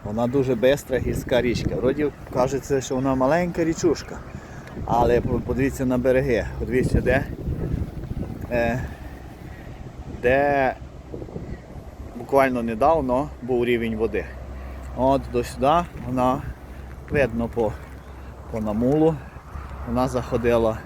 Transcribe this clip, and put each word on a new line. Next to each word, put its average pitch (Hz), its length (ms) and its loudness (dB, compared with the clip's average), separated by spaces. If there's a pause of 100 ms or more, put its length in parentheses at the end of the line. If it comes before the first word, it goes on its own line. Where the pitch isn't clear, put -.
вона 107 240 0
дуже 127 280 2
бистра 127 420 2
гірська 120 440 0
річка. 117 340 0
Вроді 135 360 2 (220)
кажеться, 131 480 2
що 131 140 -2
вона 131 200 2
маленька 170 480 2
річушка, 160 560 0 (680)
але 117 360 4
по-, 120 180 0
подивіться 131 460 0
на 127 120 2
береги, 127 480 4 (140)
подивіться 120 420 2
де, 123 240 2 (1300)
е, 120 300 2 (1400)
де 135 540 4 (1400)
буквально 127 480 2
недавно 131 680 2 (120)
був 123 240 2
рівень 117 300 0
води. 104 300 0 (720)
От 131 240 4 (100)
до 120 120 0
сюди 123 280 0 (360)
вона 127 340 2 (680)
видно 117 380 2
по, 113 260 0 (800)
по 113 80 -4
намулу, 127 560 4 (720)
вона 120 200 2
заходила 117 800 2